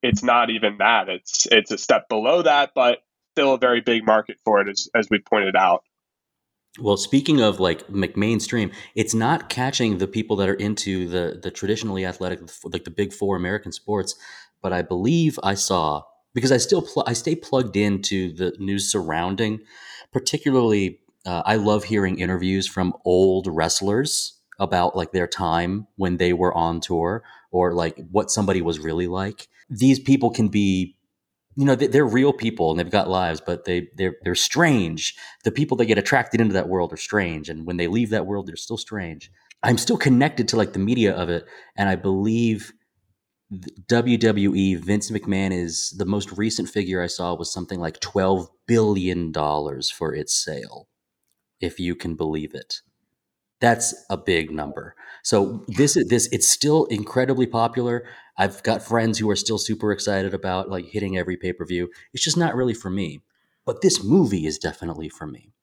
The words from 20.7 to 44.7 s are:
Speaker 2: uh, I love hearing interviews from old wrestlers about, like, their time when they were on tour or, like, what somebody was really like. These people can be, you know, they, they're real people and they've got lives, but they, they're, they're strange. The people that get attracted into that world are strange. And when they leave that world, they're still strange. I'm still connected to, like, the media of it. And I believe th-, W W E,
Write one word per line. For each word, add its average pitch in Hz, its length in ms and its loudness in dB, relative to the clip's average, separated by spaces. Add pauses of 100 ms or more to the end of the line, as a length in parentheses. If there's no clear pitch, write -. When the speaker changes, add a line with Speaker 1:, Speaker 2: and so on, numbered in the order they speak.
Speaker 2:
uh, 87 180 -4
I 107 120 4
love 104 260 2
hearing 95 380 0
interviews 92 480 0
from 90 260 -2 (100)
old 92 440 4
wrestlers 95 920 -2 (200)
about, 90 380 0
like, 87 160 -4
their 90 140 0
time 87 680 -2
when 90 220 -2
they 90 140 2
were 87 220 2
on 82 260 0
tour 87 420 -2 (280)
or, 90 240 2
like, 82 240 -2 (140)
what 101 180 0
somebody 95 320 0
was 82 160 -2
really 80 300 -4
like. 95 400 -6 (200)
These 127 300 4
people 135 320 4
can 113 180 2
be, 95 480 0 (600)
you 139 80 2
know, 139 100 6
they, 135 140 2
they're 135 180 4
real 131 260 4
people 104 380 -2
and 80 80 0
they've 87 100 -2
got 98 200 2
lives, 90 360 0
but 87 200 -4
they, 90 320 -2
they're, 95 260 0
they're 90 140 -2
strange. 113 800 0 (260)
The 113 80 2
people 139 280 0
that 120 80 4
get 107 120 4
attracted 117 420 0
into 110 120 4
that 87 160 0
world 87 240 -2
are 80 60 -14
strange. 82 500 -4
And 80 180 -12
when 90 120 -6
they 87 100 0
leave 107 220 0
that 98 160 -2
world, 98 200 -6
they're 82 100 -14
still - 220 -10
strange. 85 540 -12 (320)
I'm 113 140 4
still - 180 0
connected 127 520 4
to, - 80 0
like, 104 160 2
the 98 60 -6
media 107 360 2
of 90 140 -4
it. 85 160 -4 (320)
And 101 120 2
I 95 80 2
believe 104 760 0 (800)
th-, 92 240 -14 (140)
W 120 300 2
W 104 360 2
E, 95 220 2